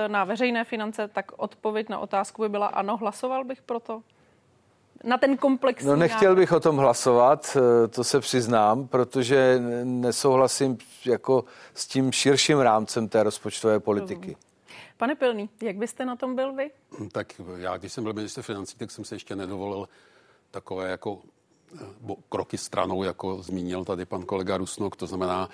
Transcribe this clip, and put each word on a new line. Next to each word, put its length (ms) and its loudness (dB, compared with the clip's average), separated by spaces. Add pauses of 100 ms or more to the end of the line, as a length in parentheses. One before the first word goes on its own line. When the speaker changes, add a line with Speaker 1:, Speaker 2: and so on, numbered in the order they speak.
Speaker 1:
na 160 0
veřejné 400 -2
finance, 440 -6
tak 300 -8
odpověď 520 -6
na 100 -6
otázku 420 -6
by 80 0
byla 180 -2
ano, 300 -2
hlasoval 460 -4
bych 180 -12
pro 180 -8
to? 220 -12 (1000)
Na 140 2
ten 200 4
komplexní 500 2
Speaker 2:
No, 80 6
nechtěl 340 6
Speaker 1:
návrh. 120 8
Speaker 2:
bych 100 4
o 80 6
tom 180 4
hlasovat, 800 4
eh, 300 6
to 160 -4
se 160 2
přiznám, 680 2
protože 720 4
n-, 420 -4
nesouhlasím 760 2 (280)
jako 400 2 (280)
s 140 -12
tím 240 0
širším 480 4
rámcem 500 2
té 140 4
rozpočtové 560 0
politiky. 400 -4
Speaker 1:
Rozumím. 160 -14 (640)
Pane 180 -2
Pilný, 340 -2 (120)
jak 140 -6
byste 300 -8
na 100 -8
tom 200 -8
byl 200 -4
vy? 160 -8 (400)
Speaker 3:
Tak 220 -8 (240)
já, 200 -6
když 160 -14
jsem 100 -8
byl 100 -4
ministr 280 -8
financí, 360 -10
tak 140 -12
jsem 140 -14
se 100 -12
ještě 200 -12
nedovolil 540 -8 (640)
takové 380 -8
jako, 300 -8 (560)
eh, 100 -18 (160)
bo-, 160 -10 (120)
kroky 280 -6
stranou, 460 -4
jako 400 -6
zmínil 420 -6
tady 200 -6
pan 180 -10
kolega 340 -4
Rusnok, 380 -6
to 120 -10
znamená 460 -4